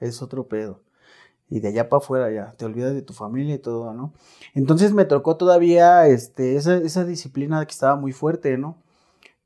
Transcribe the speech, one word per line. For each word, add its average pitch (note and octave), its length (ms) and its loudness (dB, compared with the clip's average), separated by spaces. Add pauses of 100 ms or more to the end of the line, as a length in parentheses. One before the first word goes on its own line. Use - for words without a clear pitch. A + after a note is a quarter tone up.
es A#2 220 -8
otro C3 260 -12
pedo. G#2+ 320 -8 (680)
Y A2+ 120 -6
de G#2 80 -6
allá A2+ 200 -2
para C#3+ 100 2
afuera C3 340 -2
ya, G#2+ 240 -10
te - 80 -14
olvidas A#2 280 -6
de C3+ 100 -8
tu - 100 -20
familia C3 420 -8
y C3 40 -8
todo", A#2 340 -8
¿no? C3 220 -14 (400)
Entonces D#3 380 2
me G3+ 120 4
tocó D3 320 0
todavía, F3 720 6
este, B2+ 480 0
esa, E3+ 220 2
esa E3 260 -2
disciplina D#3 600 -6
que D3+ 60 -20
estaba C3+ 240 2
muy C#3 160 -6
fuerte, D3+ 460 -4
¿no? D#3 200 -10 (680)